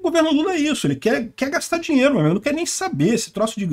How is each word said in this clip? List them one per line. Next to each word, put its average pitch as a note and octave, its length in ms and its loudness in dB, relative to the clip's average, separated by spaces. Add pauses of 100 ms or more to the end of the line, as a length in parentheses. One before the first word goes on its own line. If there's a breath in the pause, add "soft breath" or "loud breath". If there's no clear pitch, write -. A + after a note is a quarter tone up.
governo D#4+ 300 2
Lula E4 220 0
é - 20 -2
isso, D4 280 0
ele C#3 120 0
quer, A#3 360 -2
quer C4+ 160 -4
gastar E4 280 -4
dinheiro, C#4+ 380 2
meu G3+ 40 2
amigo, D3+ 140 4
não - 80 -2
quer - 120 -2
nem E4 120 -2
saber A#3 480 0
esse - 180 -2
troço A3 260 -4
de, G3+ 160 -4